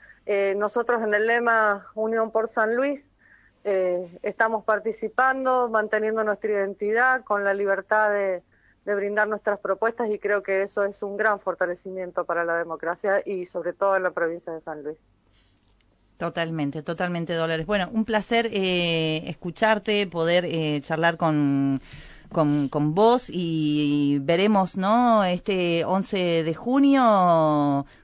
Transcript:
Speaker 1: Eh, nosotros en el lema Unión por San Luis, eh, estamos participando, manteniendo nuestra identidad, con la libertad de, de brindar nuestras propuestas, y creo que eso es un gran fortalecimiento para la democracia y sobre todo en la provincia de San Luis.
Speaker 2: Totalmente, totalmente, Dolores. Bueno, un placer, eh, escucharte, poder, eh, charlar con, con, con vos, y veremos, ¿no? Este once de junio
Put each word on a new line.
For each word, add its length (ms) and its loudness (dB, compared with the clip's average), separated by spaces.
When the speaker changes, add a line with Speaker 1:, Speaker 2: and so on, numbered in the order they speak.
Speaker 1:
Eh, 300 0
nosotros 460 -2
en 100 -2
el 140 2
lema 680 2
Unión 340 -2
por 160 0
San 300 0
Luis, 280 -2
eh, 580 -2
estamos 400 -2
participando, 1080 0
manteniendo 520 0
nuestra 300 -2
identidad, 720 0
con 180 -2
la 100 0
libertad 600 0
de, 300 -2
de 100 -2
brindar 320 0
nuestras 320 -2
propuestas, 520 -2
y 80 -2
creo 240 -2
que 180 0
eso 240 -2
es 180 -6
un 140 -6
gran 240 0
fortalecimiento 840 -6
para 180 -2
la 140 -2
democracia 680 -4
y 220 -8
sobre 260 -6
todo 240 0
en 60 0
la 80 -2
provincia 420 -4
de 80 -10
San 220 -12
Luis. 160 -10
Speaker 2:
Totalmente, 640 -4
totalmente, 500 -4
Dolores. 320 -2
Bueno, 260 -2
un 140 -2
placer, 480 0
eh, 720 0
escucharte, 800 0
poder, 380 2
eh, 380 -2
charlar 340 0
con, 640 2
con, 380 2
con 260 0
vos, 360 4
y 880 0
veremos, 560 2
¿no? 480 4
Este 600 0
once 580 0
de 100 -2
junio 1300 4